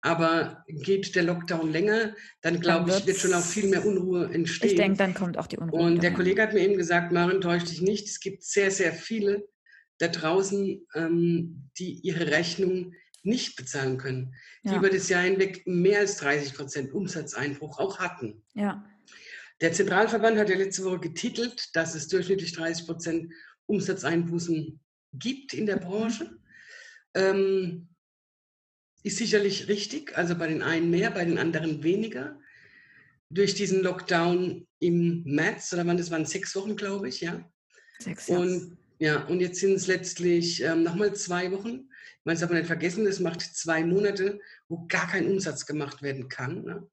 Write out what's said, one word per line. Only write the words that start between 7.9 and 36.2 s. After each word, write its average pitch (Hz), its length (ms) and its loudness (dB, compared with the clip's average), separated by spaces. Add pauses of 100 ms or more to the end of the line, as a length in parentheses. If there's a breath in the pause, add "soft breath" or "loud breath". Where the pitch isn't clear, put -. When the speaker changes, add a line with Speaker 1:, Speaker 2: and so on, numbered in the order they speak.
Speaker 1:
es - 140 -10
gibt - 220 -8
sehr, 196 280 2
sehr 185 220 2
viele 202 560 -2 (480 soft breath)
da 170 100 0
draußen, 190 880 0
ähm, 170 840 2
die 180 240 -8
ihre 170 260 -2
Rechnung 180 680 0 (300 loud breath)
nicht 240 320 -2
bezahlen 131 420 -4
können, 131 380 -6 (300 loud breath)
die 202 80 -2
Speaker 2:
Ja. 180 40 2
Speaker 1:
über 190 140 6
das 185 180 0
Jahr 180 140 4
hinweg 190 420 2
mehr 185 360 4
als - 160 0
dreißig 143 360 0
Prozent 135 400 -8
Umsatzeinbruch 147 840 -6
auch - 180 -2
hatten.“ 131 460 -8 (100)
Speaker 2:
Ja. 202 320 -4 (760 loud breath)
Speaker 1:
Der 165 100 2
Zentralverband 214 680 4
hat 208 120 4
ja 185 80 4
letzte 196 260 -2
Woche 180 160 -2
getitelt, 233 720 -6
dass 165 220 -2
es 156 140 -10
durchschnittlich 185 440 0
dreißig 165 320 -4
Prozent 165 480 -4 (320 loud breath)
Umsatzeinbußen 170 1120 -2 (340)
gibt 240 420 -8
in 220 100 -2
der 196 120 0
Speaker 2:
Mhm. - 40 -4
Speaker 1:
Branche. 220 560 -4 (800 loud breath)
Ähm, 190 720 2 (1160)
ist 185 140 -4
sicherlich 202 500 2
richtig, - 500 -4
also 175 180 0
bei 165 120 -4
den 160 160 0
einen 165 260 2
mehr, 190 220 2
bei 185 140 -2
den 165 120 0
anderen 151 460 -2
weniger. 175 560 -2 (880 soft breath)
Durch 190 240 2
diesen 190 300 2
Lockdown 180 840 0 (120)
im 170 460 2
März, 156 480 -2
oder 175 120 0
wann 175 120 2
das 175 140 -4
waren, 160 140 -2